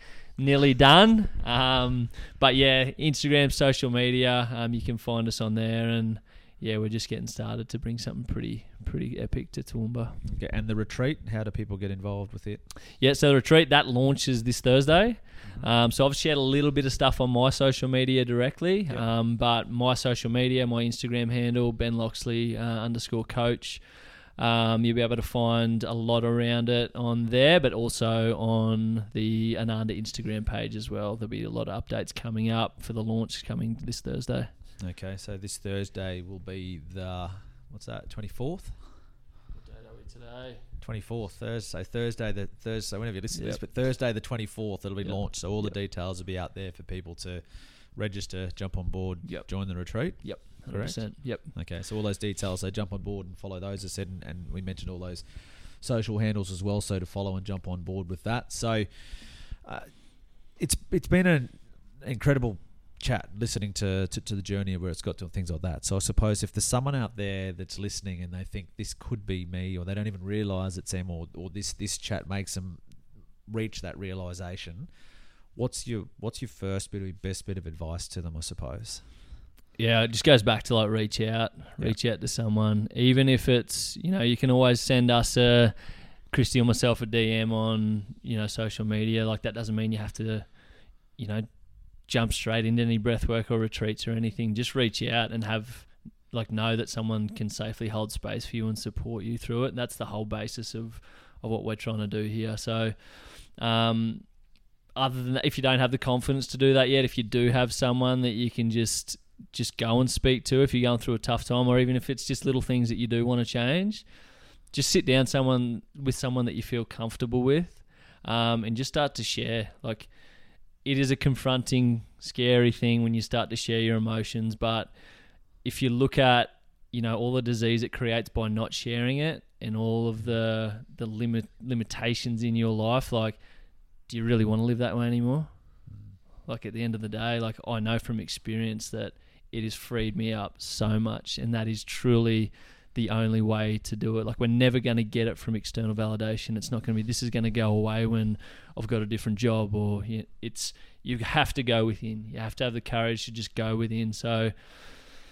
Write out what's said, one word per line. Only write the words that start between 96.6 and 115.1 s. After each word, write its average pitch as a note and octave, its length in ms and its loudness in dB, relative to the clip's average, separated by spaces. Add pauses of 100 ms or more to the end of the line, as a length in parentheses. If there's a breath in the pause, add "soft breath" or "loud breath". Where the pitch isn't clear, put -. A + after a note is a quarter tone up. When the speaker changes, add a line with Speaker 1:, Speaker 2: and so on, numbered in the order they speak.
Speaker 1:
that A2+ 140 -2
someone A2 400 -2
can G#2+ 200 -4
safely A2 380 -6
hold G#2+ 240 -4
space G#2+ 340 -6
for - 120 -8
you A2 100 -2
and A2 100 -2
support A2 460 -6
you A#2 140 -4
through B2 280 -2
it. B2+ 40 -2
And A#2+ 80 -8
that's B2 180 -6
the A2+ 100 -8
whole A2 200 -6
basis A2 500 -8
of, A2+ 240 -10 (440 soft breath)
of A2+ 60 -6
what G#2+ 140 -2
we're A2 120 -2
trying A2 240 -4
to G#2+ 80 -2
do G#2+ 160 -2
here. A2 340 -2
So, A2+ 360 0 (640 loud breath)
um, A2+ 640 2 (720)
other B2+ 280 0
than B2+ 100 -2
that, C3+ 120 0
if D3 120 0
you C#3 40 -2
don't C3 180 4
have C3 120 4
the C3 60 2
confidence C3 500 0
to B2 100 -8
do C3+ 160 6
that B2+ 160 6
yet, C3+ 160 6
if - 120 -4
you A#2+ 60 0
do A#2+ 280 4
have B2 220 2
someone B2+ 480 2
that B2 100 2
you A2+ 200 0
can A2+ 180 0
just, - 480 0 (360)
just - 240 -4
go A#2 240 4
and B2+ 100 2
speak C3 340 2
to, C3+ 160 4
if C3+ 120 4
you're B2 140 4
going A#2+ 120 2
through B2 140 -2
a A2 60 -2
tough A#2+ 260 -2
time, B2 240 2
or B2 100 6
even B2+ 160 4
if B2 140 -2
it's C3 160 -6
just - 180 -4
little C3 180 2
things B2 280 2
that A#2 80 -2
you A#2+ 100 0
do A#2 180 2
wanna A#2+ 200 2
change, E3 600 -2 (680 soft breath)
just - 180 0
sit - 140 6
down C3 200 6